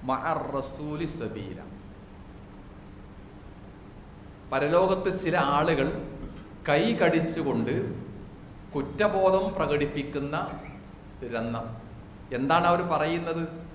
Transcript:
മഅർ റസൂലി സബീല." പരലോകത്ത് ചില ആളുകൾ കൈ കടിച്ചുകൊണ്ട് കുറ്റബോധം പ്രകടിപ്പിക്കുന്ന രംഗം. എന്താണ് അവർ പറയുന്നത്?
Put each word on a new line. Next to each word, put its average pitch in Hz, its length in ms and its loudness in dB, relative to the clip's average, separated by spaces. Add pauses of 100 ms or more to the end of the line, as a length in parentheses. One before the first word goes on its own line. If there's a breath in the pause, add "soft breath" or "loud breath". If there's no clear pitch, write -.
മഅർ 131 360 0 (180)
റസൂലി 151 480 -4
സബീല." 101 540 -6 (3000)
പരലോകത്ത് 185 680 4
ചില 165 180 2
ആളുകൾ 143 500 4 (840)
കൈ 151 140 6 (100)
കടിച്ചുകൊണ്ട് 160 800 4 (1000)
കുറ്റബോധം 190 760 4
പ്രകടിപ്പിക്കുന്ന 147 840 0 (1000)
രംഗം. 117 300 -2 (720)
എന്താണ് 160 300 6
അവർ 175 140 6
പറയുന്നത്? 165 600 2 (320)